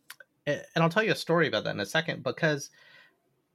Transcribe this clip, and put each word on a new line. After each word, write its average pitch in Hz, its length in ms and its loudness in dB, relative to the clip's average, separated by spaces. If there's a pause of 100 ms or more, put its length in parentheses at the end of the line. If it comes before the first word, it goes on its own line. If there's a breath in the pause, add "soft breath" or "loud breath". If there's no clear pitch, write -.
(460)
A-, 147 160 -2 (120)
and 165 80 4
I'll 165 80 6
tell 214 120 2
you 208 100 2
a - 40 2
story 165 320 2
about 107 160 0
that 107 100 -2
in 101 60 -4
a 101 60 -2
second, 160 360 -2
because 143 480 -2 (840 soft breath)